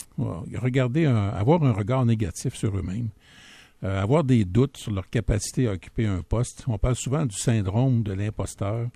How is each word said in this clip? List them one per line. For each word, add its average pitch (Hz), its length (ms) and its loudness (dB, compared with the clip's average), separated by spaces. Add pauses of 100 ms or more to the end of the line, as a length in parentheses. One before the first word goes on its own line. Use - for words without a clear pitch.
(160)
vont 107 280 -4 (160)
regarder 127 460 0
un, 110 220 4
avoir 123 340 2
un 131 100 4
regard 120 340 0
négatif 110 500 0
sur 98 200 -2
eux-mêmes, 95 340 -4 (760)
euh, 95 180 -2
avoir 139 220 2
des 123 200 4
doutes 113 320 2
sur - 140 -8
leur 95 180 -4
capacité 117 600 0
à 101 40 -2
occuper 110 340 -4
un 98 160 -2
poste. - 440 -4
On 117 120 0
parle 123 180 2
souvent 143 300 -2
du 98 100 -6
syndrome 113 680 2
de 101 100 -4
l'imposteur. 104 840 -4